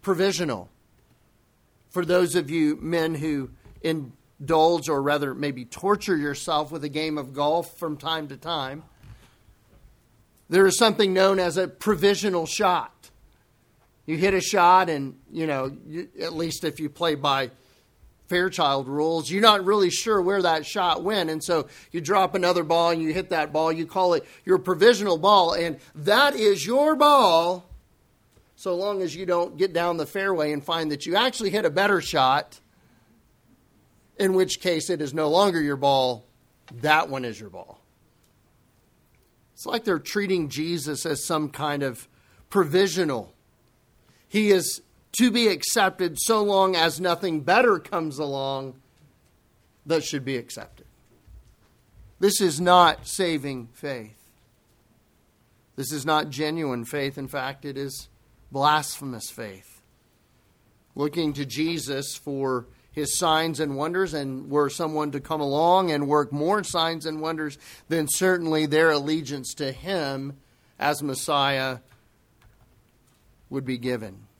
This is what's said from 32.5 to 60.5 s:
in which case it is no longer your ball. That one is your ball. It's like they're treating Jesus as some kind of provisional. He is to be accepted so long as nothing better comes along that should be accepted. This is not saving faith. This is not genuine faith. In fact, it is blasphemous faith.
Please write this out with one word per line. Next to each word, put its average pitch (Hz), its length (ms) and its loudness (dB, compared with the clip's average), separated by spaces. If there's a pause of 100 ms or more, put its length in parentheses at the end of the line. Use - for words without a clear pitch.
in 190 160 0
which 185 280 0
case 165 280 -2
it 165 120 -2
is 143 120 -6
no 156 160 0
longer 175 320 4
your 143 160 -2
ball. 131 480 0 (560)
That 151 280 2
one 131 160 -6
is 107 140 -10
your 104 100 -16
ball. 87 320 -18 (1700)
It's - 120 -18
like 226 180 -4
they're 170 160 0
treating 185 500 -2
Jesus 151 560 -4
as 147 200 -4
some 156 240 -2
kind 147 340 -4
of 127 240 -8 (420)
provisional. 160 840 0 (920)
He 208 220 2
is 185 320 2 (380)
to 247 100 6
be 226 180 2
accepted 185 720 0
so 220 220 2
long 190 340 4
as 160 240 2
nothing 175 420 -2
better 202 360 4
comes 156 400 -6
along 135 560 -6 (1120)
that 156 180 0
should 139 220 -6
be 135 120 -4
accepted. - 500 -14 (1300)
This 196 220 2
is 160 180 0
not 175 480 6
saving 139 680 -4
faith. 117 440 -10 (1600)
This 135 160 -8
is 147 120 -6
not 151 280 0
genuine 147 520 -4
faith. 139 360 -6
In 135 80 -10
fact, 139 360 -8
it 143 140 -10
is 139 320 -10 (420)
blasphemous 139 760 -2
faith. 98 520 -16 (1120)